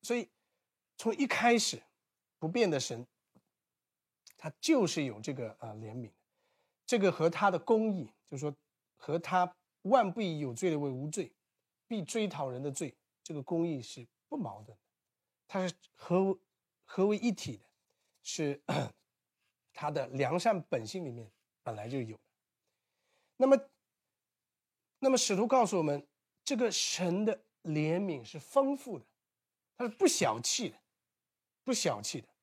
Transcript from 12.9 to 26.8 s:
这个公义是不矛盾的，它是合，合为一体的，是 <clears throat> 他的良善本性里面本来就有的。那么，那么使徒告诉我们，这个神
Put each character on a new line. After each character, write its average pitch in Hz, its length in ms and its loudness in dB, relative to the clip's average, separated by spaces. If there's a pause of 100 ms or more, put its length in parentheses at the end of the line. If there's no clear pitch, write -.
这 - 80 -14
个 147 120 -8
公 170 220 0
义 156 140 -2
是 120 260 -14 (220)
不 302 80 -8
矛 107 280 -6
盾 107 120 -20
的， - 80 -20 (640)
它 185 200 -2
是 170 60 -6 (200)
合， 190 420 2 (480)
合 - 220 0
为 208 100 2
一 226 160 0
体 120 260 -6
的， - 60 -20 (600)
是 143 360 -2 (580)
<clears throat> - 540 -20
他 151 200 -6
的 143 160 -2
良 135 320 0
善 208 240 2
本 117 220 -4
性 175 200 -8
里 131 60 -8
面 117 200 -14 (300)
本 117 140 -8
来 104 120 -10
就 131 140 -4
有 110 160 -10
的。 - 60 -20 (1120)
那 254 100 4
么， 269 220 6 (1300)
那 269 120 2
么 262 80 4
使 - 160 2
徒 208 140 2
告 247 180 4
诉 196 120 -2
我 165 60 2
们， 143 220 -2 (380)
这 277 140 -2
个 226 120 2
神 180 540 0